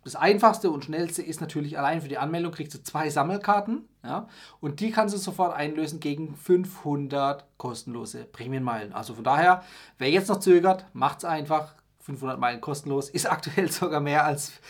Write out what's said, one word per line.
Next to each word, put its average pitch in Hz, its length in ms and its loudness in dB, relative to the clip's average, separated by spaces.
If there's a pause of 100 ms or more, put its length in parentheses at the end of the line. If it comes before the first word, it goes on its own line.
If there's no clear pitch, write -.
das 147 120 -12
einfachste 196 560 4
und 143 120 -4
schnellste 165 380 -4
ist 156 180 -8
natürlich, 151 380 -6
allein 151 240 0
für 143 60 -10
die 135 100 -6
Anmeldung 165 340 -2
kriegst 151 220 -10
du 131 80 -16
zwei 151 300 -4
Sammelkarten, 202 760 0 (160)
ja, 190 240 -8 (320)
und 143 200 -6
die 220 100 -2
kannst 214 240 2
du 196 60 -4
sofort 175 340 -2
einlösen 151 460 -4
gegen 147 360 -6
fünfhundert 143 1080 0 (120)
kostenlose 117 640 -10
Prämienmeilen. 123 680 -6
Also 113 220 -10
von 110 100 -12
daher, 165 400 6 (360)
wer 131 100 0
jetzt 190 200 4
noch 202 100 2
zögert, 185 540 6
macht's 139 320 -2
einfach. 156 500 -2 (240)
Fünfhundert 131 400 -8
Meilen 120 200 0
kostenlos 139 480 -4
ist - 240 -2
aktuell 165 400 -2
sogar 156 280 -2
mehr 147 260 4
als 147 280 -2 (160)